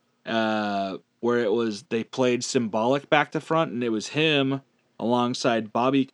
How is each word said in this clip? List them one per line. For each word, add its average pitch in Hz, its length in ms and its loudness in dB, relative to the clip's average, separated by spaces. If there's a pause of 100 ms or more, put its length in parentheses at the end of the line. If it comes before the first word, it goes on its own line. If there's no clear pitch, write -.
(260)
uh, 104 720 -2 (220)
where 120 200 2
it 120 120 0
was, 113 380 -2
they 113 140 -2
played 123 400 0
Symbolic 120 640 0
back 156 240 2
to 156 60 -2
front, 160 320 0
and 120 120 -4
it 120 60 -2
was 110 200 -2
him 139 520 2 (380)
alongside 117 720 0
Bobby 131 420 2